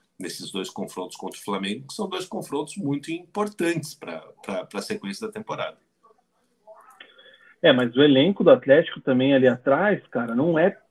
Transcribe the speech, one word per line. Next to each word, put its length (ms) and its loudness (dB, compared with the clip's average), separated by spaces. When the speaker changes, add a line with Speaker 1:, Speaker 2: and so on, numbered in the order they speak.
Speaker 1:
nesses 320 -12
dois 180 -8
confrontos 480 -12
contra 220 -14
o 40 -20
Flamengo, 440 -8
que 80 -18
são 140 -8
dois 180 -8
confrontos 500 -10
muito 360 -6
importantes 840 -6
pra, 240 -14
pra, 240 -8
pra 160 -10
sequência 440 -10
da 60 -10
temporada. 460 -10
Speaker 2:
É, 100 6
mas 220 0
o 80 4
elenco 400 4
do 80 8
Atlético 500 4
também 320 2
ali 140 6
atrás, 640 0
cara, 260 -4
não 240 2
é 180 2